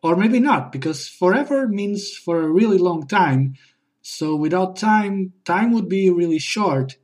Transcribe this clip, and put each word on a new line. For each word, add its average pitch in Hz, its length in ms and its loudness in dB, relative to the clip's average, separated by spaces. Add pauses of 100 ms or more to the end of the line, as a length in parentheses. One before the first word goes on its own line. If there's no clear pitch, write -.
Or 165 120 2
maybe 226 240 2
not, 233 320 0
because 151 380 -8
forever 269 580 0
means 202 480 -4
for 170 260 -2
a 156 100 0
really 202 260 4
long 170 300 0
time. 135 480 0 (480)
So 156 320 -6
without 180 400 -2
time, 196 580 0 (120)
time 208 260 0
would 208 180 0
be 190 220 2
really 170 280 0
short. 143 640 -2